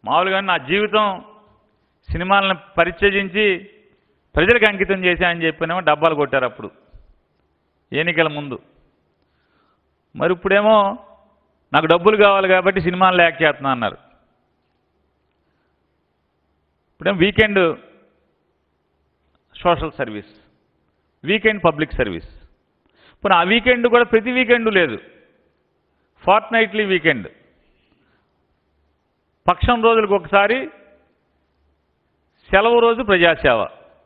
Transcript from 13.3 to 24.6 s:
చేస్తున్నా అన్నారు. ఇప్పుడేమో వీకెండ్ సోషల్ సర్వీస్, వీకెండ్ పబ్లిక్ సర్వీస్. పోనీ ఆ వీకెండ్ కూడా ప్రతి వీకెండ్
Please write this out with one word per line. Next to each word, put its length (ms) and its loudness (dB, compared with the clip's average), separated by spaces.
చేస్తున్నా 320 -2
అన్నారు. 200 -6
ఇప్పుడేమో 320 -4
వీకెండ్ 380 2
సోషల్ 440 -4
సర్వీస్, 340 -10
వీకెండ్ 440 -2
పబ్లిక్ 320 -2
సర్వీస్. 320 -6
పోనీ 180 2
ఆ 100 0
వీకెండ్ 420 0
కూడా 200 4
ప్రతి 240 0
వీకెండ్ 400 0